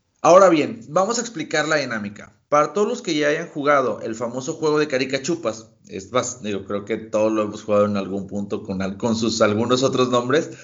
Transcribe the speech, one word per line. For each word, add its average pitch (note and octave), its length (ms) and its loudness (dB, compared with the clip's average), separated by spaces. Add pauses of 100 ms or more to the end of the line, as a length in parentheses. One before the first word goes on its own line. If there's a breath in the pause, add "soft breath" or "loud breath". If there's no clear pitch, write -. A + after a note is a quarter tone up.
(220)
Ahora F3+ 280 8
bien, B2+ 400 2
vamos G3 280 0
a A#3+ 40 -2
explicar D3+ 460 -4
la D#3 100 0
dinámica. A2 560 -6 (160)
Para D3 240 4
todos G#3+ 140 2
los A#3+ 160 -6
que E3+ 100 -2
ya D3 140 2
hayan D#3+ 200 -2
jugado C#3 540 2
el A2 140 -6
famoso B2+ 400 -6
juego D3+ 240 0
de D3 80 2
Caricachupas, C3 800 -2 (200)
es F#2+ 240 -12
más, - 300 -2
digo, G2 240 -6
creo G2+ 180 -6
que A2 140 -4
todos A2 340 0
lo A2 120 0
hemos G#2 200 -8
jugado G#2 220 4
en G#2 100 -2
algún F#2+ 300 -4
punto G2+ 380 -6
con F#2+ 180 -6
al-, F#2+ 160 -6
con A2+ 180 0
sus A2+ 260 -2
algunos A#2 420 2
otros B2+ 260 2
nombres. B2 400 0 (140 loud breath)